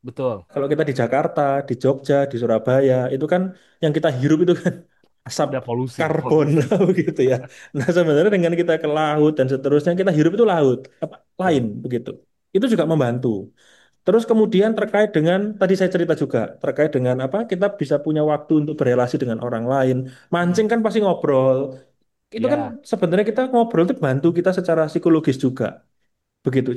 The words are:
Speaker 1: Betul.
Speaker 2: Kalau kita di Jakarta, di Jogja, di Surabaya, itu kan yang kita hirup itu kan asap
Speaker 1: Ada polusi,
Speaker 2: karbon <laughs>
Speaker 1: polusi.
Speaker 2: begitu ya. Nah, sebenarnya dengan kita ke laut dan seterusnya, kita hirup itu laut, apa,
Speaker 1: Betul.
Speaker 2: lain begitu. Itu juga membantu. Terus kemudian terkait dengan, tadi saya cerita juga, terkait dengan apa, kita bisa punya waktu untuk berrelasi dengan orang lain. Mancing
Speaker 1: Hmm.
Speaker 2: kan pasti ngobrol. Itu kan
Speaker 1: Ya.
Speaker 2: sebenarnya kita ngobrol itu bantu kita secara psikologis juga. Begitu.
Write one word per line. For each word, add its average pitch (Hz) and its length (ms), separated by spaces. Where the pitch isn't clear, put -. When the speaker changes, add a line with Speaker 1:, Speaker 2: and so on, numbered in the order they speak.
Speaker 1:
Betul. 120 500
Speaker 2:
Kalau 139 200
kita 151 180
di 131 100
Jakarta, 135 400
di 123 140
Jogja, 135 340
di 131 120
Surabaya, 127 520
itu 135 180
kan 180 100
yang 156 140
kita 160 120
hirup 151 260
itu 175 180
kan - 120
asap 143 200
Speaker 1:
Ada 131 180
polusi, 123 340
Speaker 2:
karbon 151 480
<laughs> - 20
Speaker 1:
polusi. - 0
Speaker 2:
begitu 170 300
ya. 127 60
Nah, 131 200
sebenarnya 165 400
dengan 170 240
kita 170 120
ke 151 60
laut 151 400
dan 131 140
seterusnya, 143 480
kita 190 160
hirup 156 200
itu 233 160
laut, 139 260
apa, - 120
Speaker 1:
Betul. - 40
Speaker 2:
lain 160 200
begitu. 123 260
Itu 202 180
juga 175 200
membantu. 127 360
Terus 220 260
kemudian 214 480
terkait 208 380
dengan, 170 240
tadi 190 180
saya 185 160
cerita 170 280
juga, 135 160
terkait 147 340
dengan 127 280
apa, 131 140
kita 190 160
bisa 147 240
punya 156 180
waktu 147 280
untuk 151 200
berrelasi 123 420
dengan 117 240
orang 117 260
lain. 131 240
Mancing 180 320
Speaker 1:
Hmm. 208 60
Speaker 2:
kan 233 120
pasti 220 200
ngobrol. 131 540
Itu 226 160
kan 294 80
Speaker 1:
Ya. - 140
Speaker 2:
sebenarnya 185 400
kita 226 120
ngobrol 226 340
itu 254 100
bantu 135 200
kita 175 200
secara 165 320
psikologis 160 460
juga. 127 200
Begitu. 127 300